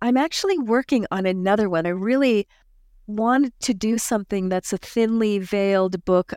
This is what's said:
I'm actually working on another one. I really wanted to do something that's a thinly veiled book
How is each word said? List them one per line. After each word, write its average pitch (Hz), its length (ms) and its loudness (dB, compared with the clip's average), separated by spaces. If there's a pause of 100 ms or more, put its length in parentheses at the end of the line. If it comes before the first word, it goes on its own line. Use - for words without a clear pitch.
I'm 247 160 2
actually 330 420 0
working 240 520 0
on 190 160 -2
another 190 420 2
one. 165 180 0
I 175 40 -2
really 220 560 2 (600)
wanted 240 540 0
to 247 140 -2
do 220 240 -2
something 202 500 -4
that's 185 240 -4
a 190 60 -2
thinly 220 600 0
veiled 190 680 0
book 180 320 2